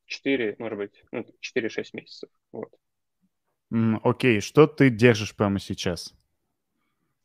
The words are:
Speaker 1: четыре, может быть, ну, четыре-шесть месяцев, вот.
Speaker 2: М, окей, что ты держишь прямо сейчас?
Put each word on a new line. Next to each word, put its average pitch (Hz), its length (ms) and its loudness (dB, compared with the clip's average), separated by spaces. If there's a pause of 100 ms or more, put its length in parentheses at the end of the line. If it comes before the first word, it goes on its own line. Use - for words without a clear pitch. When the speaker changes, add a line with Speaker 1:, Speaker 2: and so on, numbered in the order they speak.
Speaker 1:
четыре, 123 520 -4
может 110 200 -8
быть, 101 320 -10
ну, 120 140 -8 (160)
четыре-шесть - 540 -8
месяцев, - 360 -18 (220)
вот. - 180 -12 (1000)
Speaker 2:
М, 113 320 0
окей, 120 360 2
что 147 260 4
ты 139 240 4
держишь 107 440 2
прямо 98 240 0
сейчас? - 560 -8 (1120)